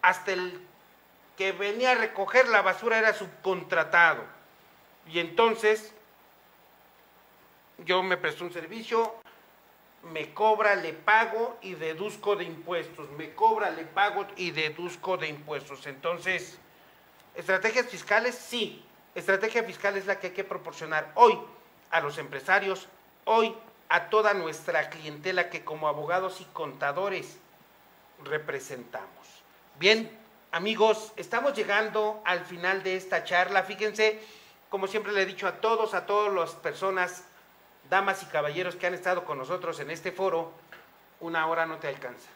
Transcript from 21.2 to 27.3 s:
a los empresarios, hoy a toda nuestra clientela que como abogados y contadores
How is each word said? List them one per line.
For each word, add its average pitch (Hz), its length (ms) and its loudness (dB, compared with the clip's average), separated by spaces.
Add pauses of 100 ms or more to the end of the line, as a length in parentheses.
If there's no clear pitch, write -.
a 165 100 4
los 147 180 -4
empresarios, 185 680 0 (380)
hoy 220 280 4 (360)
a 175 200 2
toda 214 240 4
nuestra 160 560 -2
clientela 165 600 -4
que 165 160 -10
como 151 220 -4
abogados 175 520 -2
y 175 60 -18
contadores 170 960 -6 (840)